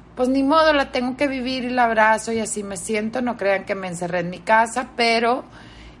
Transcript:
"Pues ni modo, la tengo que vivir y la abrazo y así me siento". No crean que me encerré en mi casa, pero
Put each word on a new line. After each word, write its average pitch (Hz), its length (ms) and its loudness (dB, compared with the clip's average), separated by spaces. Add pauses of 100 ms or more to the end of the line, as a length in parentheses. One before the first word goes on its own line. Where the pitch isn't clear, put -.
(160)
"Pues 247 120 0
ni 269 160 2
modo, 311 300 4
la 269 180 0
tengo 254 240 -4
que 285 140 0
vivir 262 340 -4
y 247 60 -4
la 247 160 2
abrazo 220 480 2
y 226 60 0
así 214 240 -6
me 196 120 -10
siento". 220 460 -4
No 247 160 -4
crean 190 260 0
que 202 120 -4
me 185 120 -8
encerré 175 320 -4
en 175 120 -4
mi 175 80 -12
casa, 226 580 2
pero 233 480 2 (560)